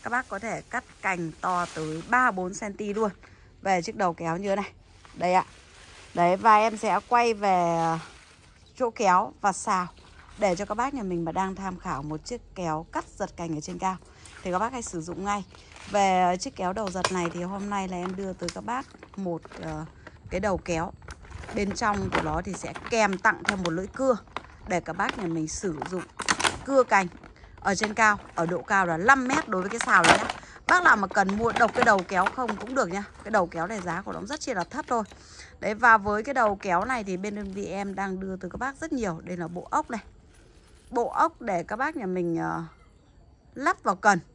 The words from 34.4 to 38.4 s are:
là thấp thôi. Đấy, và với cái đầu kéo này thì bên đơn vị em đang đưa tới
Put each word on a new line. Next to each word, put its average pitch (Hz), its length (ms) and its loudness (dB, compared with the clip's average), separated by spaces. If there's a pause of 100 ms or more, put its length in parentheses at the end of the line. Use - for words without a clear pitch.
là 180 100 -2
thấp - 240 -8
thôi. 233 160 0 (560)
Đấy, 208 140 -2
và 220 240 8
với 208 260 0
cái 277 100 -6
đầu 220 220 4
kéo 190 300 0
này 247 180 -4
thì 190 140 -4
bên 208 180 -6
đơn 202 160 -8
vị 190 140 -8
em 196 300 -6
đang 190 240 -4
đưa 190 160 -6
tới 185 160 -10